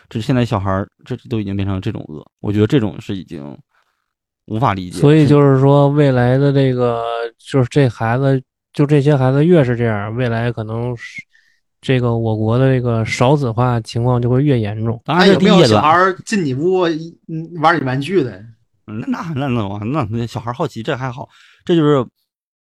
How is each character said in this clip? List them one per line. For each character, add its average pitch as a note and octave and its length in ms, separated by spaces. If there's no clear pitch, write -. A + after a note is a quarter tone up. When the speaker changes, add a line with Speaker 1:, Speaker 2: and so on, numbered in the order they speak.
Speaker 1:
就 A#2+ 100
是 A2 80
现 C#3 80
在 A#2+ 100
小 G#2+ 140
孩 G2 100
儿， F#2+ 180
这 B2 120
都 A2+ 100
已 G#2 40
经 G2 120
变 G2 120
成 F#2+ 140
这 A2 100
种 - 160
恶， D2+ 160
我 G#2+ 120
觉 G#2 60
得 G#2+ 80
这 D3 120
种 G#2+ 220
是 G#2 140
已 F#2 80
经 C#2+ 340
无 G#2+ 140
法 A#2+ 140
理 F#2 160
解。 - 100
Speaker 2:
所 D3 160
以 D#3 120
就 D3 140
是 C#3 180
说， C#3 300
未 C#3+ 220
来 B2 260
的 C#3 160
这 C3+ 200
个， A#2+ 300
就 - 240
是 B2 80
这 C#3 200
孩 A#2 280
子， C3+ 240
就 D3 120
这 D3 160
些 C#3+ 140
孩 C3 160
子 C#3+ 140
越 E3+ 180
是 B2 120
这 A#2 100
样， G#2+ 300
未 B2 140
来 A#2 220
可 A2+ 120
能 A#2 320
是 - 260
这 B2+ 180
个 A#2+ 180
我 A2+ 180
国 A2 220
的 C3 160
这 B2+ 80
个 A2+ 240
少 B2+ 300
子 C#3 160
化 A#2+ 300
情 A#2 220
况 B2 180
就 A#2+ 80
会 B2+ 140
越 C#3 160
严 A2 260
重。 A2+ 180
Speaker 1:
当 D3+ 140
然 F#3 100
这 G3 60
是 F3+ 60
第 F#3+ 60
一 G#3 40
阶 G#3+ 40
段。 F#3 60
Speaker 3:
还 D#3+ 40
有 C3+ 40
没 G#2+ 80
有 G#2 60
小 - 0
孩 D3+ 80
儿 F3+ 240
进 G3+ 200
你 C3 80
屋， F3+ 300
嗯， E3 340
玩 E3 180
你 C3 40
玩 C3 160
具 D#3+ 240
的？ A#2+ 80
Speaker 1:
嗯， G#2+ 200
那， E3+ 280
那， C#3 120
那， A#2+ 200
那， G#2 160
那， B2 260
那 A#2 160
小 A2 140
孩 A2+ 100
儿 B2 40
好 D#3+ 120
奇， A2+ 160
这 C3 140
还 B2+ 160
好， C3 160
这 F3 100
就 E3 60
是 D3 240